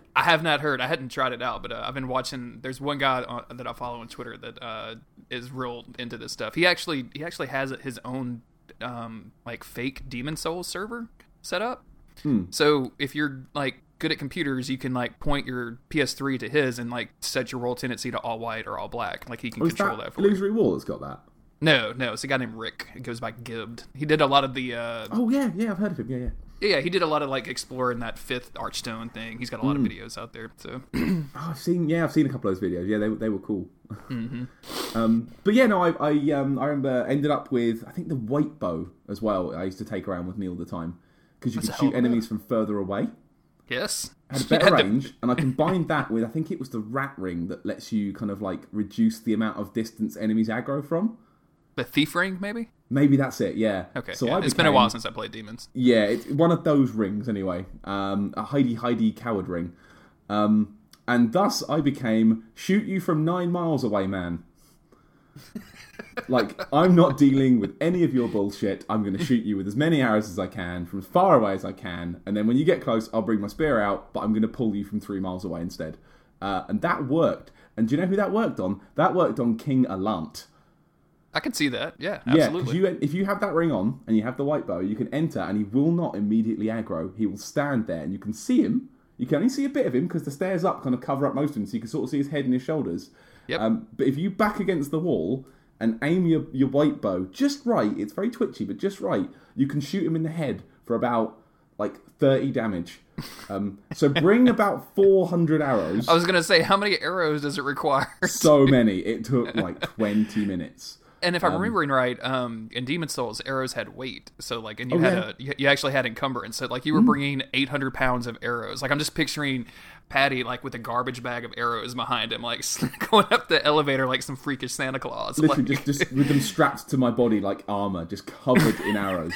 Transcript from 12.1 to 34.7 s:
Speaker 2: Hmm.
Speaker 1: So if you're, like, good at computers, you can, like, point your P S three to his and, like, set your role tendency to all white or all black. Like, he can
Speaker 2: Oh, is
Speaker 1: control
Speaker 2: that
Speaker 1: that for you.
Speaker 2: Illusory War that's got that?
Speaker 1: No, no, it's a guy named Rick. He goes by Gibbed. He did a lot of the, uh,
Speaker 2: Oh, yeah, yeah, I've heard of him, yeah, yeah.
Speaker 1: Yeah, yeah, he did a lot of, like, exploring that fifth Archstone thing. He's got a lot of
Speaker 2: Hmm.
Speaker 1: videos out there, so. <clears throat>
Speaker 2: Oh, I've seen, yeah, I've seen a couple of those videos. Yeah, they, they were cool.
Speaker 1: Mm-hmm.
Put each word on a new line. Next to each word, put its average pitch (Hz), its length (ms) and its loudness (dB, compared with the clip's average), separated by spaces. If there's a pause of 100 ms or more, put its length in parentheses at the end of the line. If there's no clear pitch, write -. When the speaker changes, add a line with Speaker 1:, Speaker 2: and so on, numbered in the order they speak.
Speaker 2:
Hmm. 117 260 0
Speaker 1:
So 147 480 2
if 139 160 -6
you're, 139 400 -6
like, 135 300 -4 (160)
good 160 120 0
at 151 60 -2
computers, 135 500 -4
you 135 120 -2
can, 131 160 -4
like, 123 240 -4
point 139 260 0
your 123 320 -8 (120)
P 151 120 2
S 131 140 0
three 135 240 -2
to 113 100 -8
his 131 300 2
and, 120 100 -6
like, 120 200 -6 (100)
set - 320 -4
your 127 100 -6
role 123 140 -2
tendency 123 340 -6
to 120 100 -6
all 113 200 -6
white 113 260 -8
or 98 140 -8
all 95 80 -8
black. 110 420 -8
Like, 117 120 -12
he 117 100 -6
can - 100 -8
Speaker 2:
Oh, 151 60 4
is 165 60 0
Speaker 1:
control 202 240 -2
Speaker 2:
that - 80 -10
Speaker 1:
that - 100 -12
for - 60 -6
you. 202 80 6
Speaker 2:
Illusory 202 220 2
War 208 220 4
that's 71 100 -4
got - 180 -8
that? 71 180 -12 (420)
Speaker 1:
No, 131 320 4
no, 123 200 -4
it's 113 100 -8
a 139 40 -6
guy 135 100 0
named 117 180 -6
Rick. - 400 -12
He - 60 -14
goes 117 180 -10
by 117 120 -6
Gibbed. 117 520 -12 (120)
He 135 100 -6
did 151 160 4
a 143 60 6
lot 139 160 6
of 135 120 -4
the, 127 200 -4
uh, 117 360 -6
Speaker 2:
Oh, 226 180 0
yeah, 262 260 2
yeah, 220 160 -2
I've 185 80 -4
heard 202 120 0
of 165 80 -6
him, 117 100 -8
yeah, 127 80 -4
yeah. 123 120 -4 (300)
Speaker 1:
Yeah, 202 180 0
yeah, 135 40 0
he 170 100 -4
did 185 120 0
a 165 40 2
lot 151 160 0
of, 139 60 -4
like, 131 180 -4
exploring 127 520 -4
that 117 200 -8
fifth - 360 -8
Archstone 113 580 -8
thing. 113 260 -12
He's 123 120 -8
got 110 100 -8
a 120 40 0
lot 143 100 2
of 139 80 0
Speaker 2:
Hmm. 110 40 2
Speaker 1:
videos 107 320 -10
out 113 140 -12
there, 113 240 -14
so. - 300 -12
<clears throat> - 80 -14
Speaker 2:
Oh, 170 280 0 (120)
I've 160 240 -8
seen, 170 300 0
yeah, 165 140 0
I've 147 80 -2
seen 156 140 4
a 135 40 0
couple 127 220 -4
of 92 80 -4
those 98 120 -2
videos. 90 160 -4
Yeah, 107 120 0
they, 107 100 0
they 110 200 -2
were 101 100 -2
cool. 98 280 -4 (420)
Speaker 1:
Mm-hmm. 123 340 -8 (540)